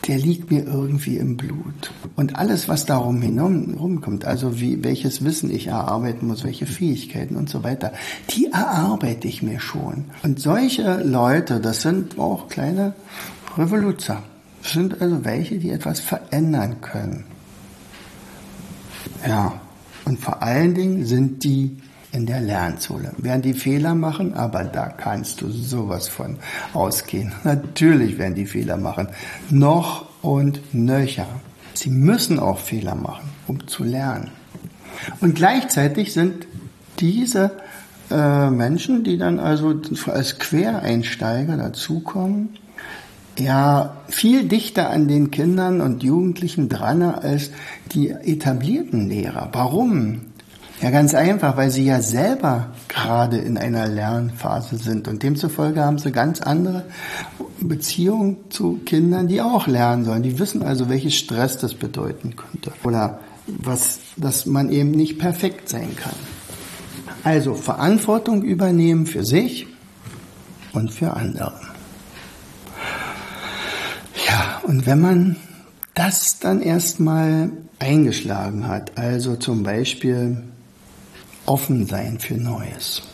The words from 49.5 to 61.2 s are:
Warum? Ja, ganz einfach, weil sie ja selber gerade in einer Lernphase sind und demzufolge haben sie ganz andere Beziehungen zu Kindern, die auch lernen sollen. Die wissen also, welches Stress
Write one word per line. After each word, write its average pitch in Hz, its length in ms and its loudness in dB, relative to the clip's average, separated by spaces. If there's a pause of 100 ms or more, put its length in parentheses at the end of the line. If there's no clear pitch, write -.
Warum? 135 720 2 (580)
Ja, 127 80 2
ganz 147 240 6
einfach, 160 440 4
weil 135 120 4
sie 135 160 2
ja 131 160 4
selber 127 720 2 (160)
gerade 117 500 2
in 113 200 -2
einer 113 300 0
Lernphase 117 880 -2
sind 113 300 -2
und 110 160 -4
demzufolge 151 580 0
haben 147 160 2
sie 147 140 -2
ganz 143 300 0
andere 180 440 0 (760)
Beziehungen 185 800 0 (120)
zu - 360 -2
Kindern, 175 420 4
die 196 140 2
auch 233 260 2
lernen 120 380 4
sollen. 113 180 2
Die 127 160 -2
wissen - 240 0
also, 127 260 0
welches 135 240 0
Stress 123 440 0